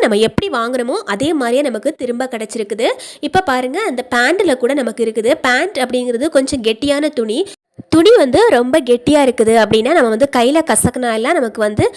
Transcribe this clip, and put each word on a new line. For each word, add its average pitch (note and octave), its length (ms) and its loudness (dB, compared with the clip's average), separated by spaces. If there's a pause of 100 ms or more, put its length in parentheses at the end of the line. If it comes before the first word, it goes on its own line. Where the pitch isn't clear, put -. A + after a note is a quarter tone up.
நம்ம A3 120 0 (120)
எப்படி A3 180 -4 (120)
வாங்குனோமோ A#3+ 380 -4 (180)
அதே C4+ 140 -2 (120)
மாதிரியே B3 260 0
நமக்கு A3+ 240 -4 (100)
திரும்ப A#3+ 320 -6
கிடைச்சிருக்குது. A3 540 -6 (400)
இப்ப F#4 240 0
பாருங்க, B3+ 280 -2 (120)
அந்த B3 120 -6 (120)
பேண்ட்ல D#4 380 2 (100)
கூட B3 180 0
நமக்கு A3+ 240 -4
இருக்குது. A3+ 280 -2 (140)
பேண்ட் D4 380 0
அப்படிங்கிறது B3 520 -2
கொஞ்சம் C4+ 320 -2
கெட்டியான C#4+ 500 -2
துணி. A3+ 200 -2 (560)
துணி E4+ 180 6 (100)
வந்து C#4 180 4 (160)
ரொம்ப B3 200 0 (140)
கெட்டியா C#4+ 360 2
இருக்குது A3+ 360 2
அப்படின்னா, A3 360 2
நம்ம A#3+ 160 2
வந்து B3+ 220 0
கையில B3+ 220 2 (120)
கசக்குனா A#3+ 480 0
எல்லாம் C#4+ 200 0
நமக்கு A3+ 280 -4
வந்து G#3 180 0 (120)